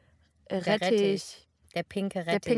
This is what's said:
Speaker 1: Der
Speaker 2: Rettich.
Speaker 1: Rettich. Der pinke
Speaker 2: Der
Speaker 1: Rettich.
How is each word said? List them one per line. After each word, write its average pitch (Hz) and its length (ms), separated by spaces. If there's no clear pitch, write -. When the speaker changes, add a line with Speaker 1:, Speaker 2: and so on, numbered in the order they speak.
Speaker 1:
Der 185 160
Speaker 2:
Rettich. 190 240
Speaker 1:
Rettich. 202 580
Der 170 100
pinke 196 400
Speaker 2:
Der 170 100
Speaker 1:
Rettich. 196 240